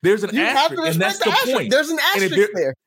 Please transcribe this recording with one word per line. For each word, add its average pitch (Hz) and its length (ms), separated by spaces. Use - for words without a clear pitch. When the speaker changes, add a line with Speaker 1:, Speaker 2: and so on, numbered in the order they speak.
Speaker 1:
There's 196 220
an 196 100
Speaker 2:
You 269 80
have 247 160
Speaker 1:
asterisk, 302 120
Speaker 2:
to 339 180
Speaker 1:
and - 0
Speaker 2:
respect 165 120
Speaker 1:
that's 190 200
Speaker 2:
the - 60
Speaker 1:
the 220 60
Speaker 2:
asterisk. 254 260
Speaker 1:
point. 202 140
Speaker 2:
There's 285 180
an 320 100
Speaker 1:
And 196 80
if 185 80
Speaker 2:
asterisk 208 220
Speaker 1:
there 180 100
Speaker 2:
there. 135 100